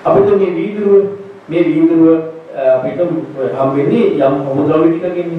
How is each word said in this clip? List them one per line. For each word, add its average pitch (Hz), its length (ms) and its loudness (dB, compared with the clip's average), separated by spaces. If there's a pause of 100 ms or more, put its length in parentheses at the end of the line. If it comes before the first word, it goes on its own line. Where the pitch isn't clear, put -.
අපිට 196 300 2
මේ 190 200 2
වීදුරුව, 196 540 0 (400)
මේ 165 180 -2
වීදුරුව, 160 580 4 (280)
අ, 135 220 -8
අපිට 131 280 0 (520)
හම්බෙන්නේ 143 540 0 (100)
යම් 139 280 2
අමුද්‍රව්‍ය 151 480 0
ටිකකින්. 175 480 -4